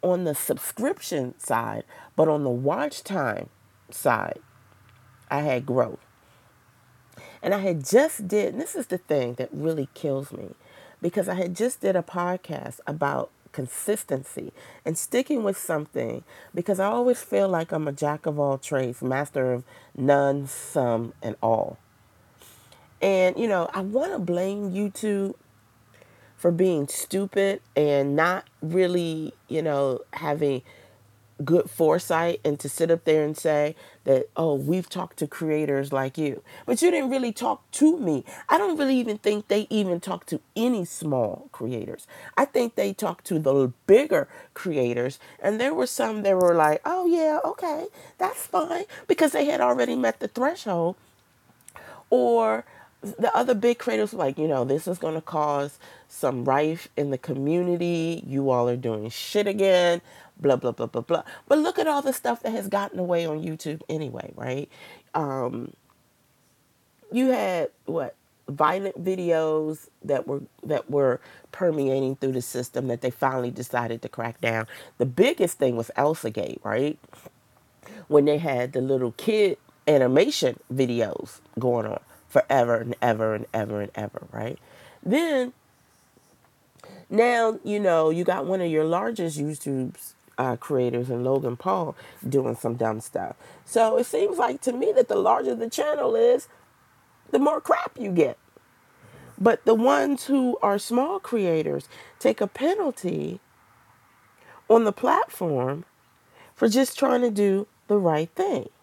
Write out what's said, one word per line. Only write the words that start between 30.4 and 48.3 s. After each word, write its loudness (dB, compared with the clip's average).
good 4
foresight 2
and 0
to -8
sit 0
up 2
there 4
and -4
say 0
that, 4
"Oh, 2
we've -2
talked -10
to -2
creators -2
like -2
you." -4
But 0
you 6
didn't 0
really -2
talk -4
to 4
me. -2
I 4
don't 0
really 2
even 0
think -2
they 2
even 0
talk -8
to -4
any 0
small -2
creators. -8
I 4
think -2
they -2
talk -6
to 0
the 2
bigger 6
creators. -2
And 0
there 0
were 0
some -2
that 4
were 6
like, 6
"Oh, 0
yeah, 2
okay, -4
that's -4